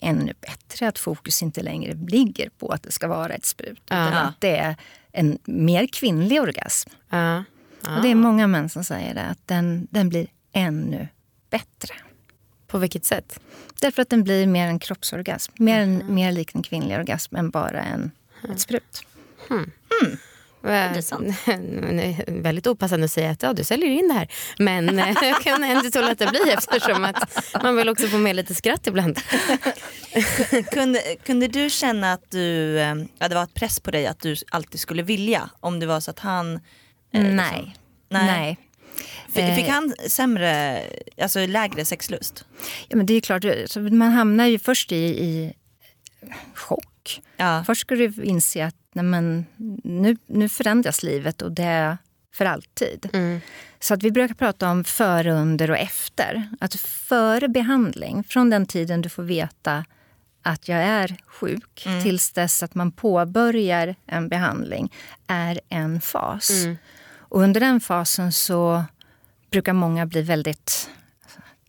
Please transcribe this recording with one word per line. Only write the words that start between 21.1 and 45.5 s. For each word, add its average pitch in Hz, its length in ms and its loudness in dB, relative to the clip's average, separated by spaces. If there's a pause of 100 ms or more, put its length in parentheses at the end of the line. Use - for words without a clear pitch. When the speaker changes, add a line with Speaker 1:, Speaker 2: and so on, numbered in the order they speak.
Speaker 2:
<laughs> - 60 -12
det 240 60 2 (760)
är 165 140 -6
väldigt 165 260 -2
opassande 185 380 0
att 156 60 -2
säga 160 200 -2
att, 156 120 -4
ja, 254 100 2
du 165 100 -2
säljer 277 260 0
in 311 180 2
det 320 60 4
här. 196 140 0 (320)
Men, 185 400 2
eh, 190 60 4 (120)
<laughs> 330 40 2
jag 285 200 2
kan 285 220 2
ändå 262 220 2
inte 247 160 0
låta 233 280 2
bli, 262 100 0 (180)
eftersom 220 460 0
att 190 400 -2 (200)
man 247 120 4
vill 226 140 2
också 220 180 0
få 208 100 0
med 208 180 4
lite 185 200 -4
skratt - 320 0
ibland. 180 320 0 (760)
<laughs> - 800 0
Speaker 3:
Kunde, 262 280 2 (260)
kunde 254 220 2
du 277 220 0
känna 214 440 0
att - 180 -8
du, 165 480 0
eh, 151 160 0 (240)
ja, 170 100 0
det 175 60 -2
var 175 80 2
ett 170 100 -8
press - 260 -4
på - 120 -6
dig 147 160 0
att - 120 -6
du 156 160 -2 (160)
alltid 156 280 -6
skulle 170 240 -4
vilja, 202 460 -2 (100)
om 175 200 -4
det 165 60 -4
var 160 140 0
så - 120 -8
att - 80 -16
han, 180 360 -4
eh, 165 40 -10 (520)
liksom 202 240 4
Speaker 1:
Nej. - 400 -2 (340)
Speaker 3:
Nej. 190 160 2
Speaker 1:
Nej. 170 320 0 (800)
Speaker 3:
F-, 175 200 2
fick 247 120 2
Speaker 1:
Eh. 277 60 2
Speaker 3:
han 285 200 0 (160)
sämre, 165 720 2 (400)
alltså 190 240 0
lägre 185 400 -2
sexlust? - 600 -8 (440)
Speaker 1:
Ja, - 80 2
men 202 80 4
det 208 80 4
är 226 80 4
klart, 185 220 0 (220)
så - 160 -8
man 226 300 6
hamnar 226 340 6
ju 226 140 4
först - 320 0
i, 185 40 0 (100)
i 160 480 -2 (1040)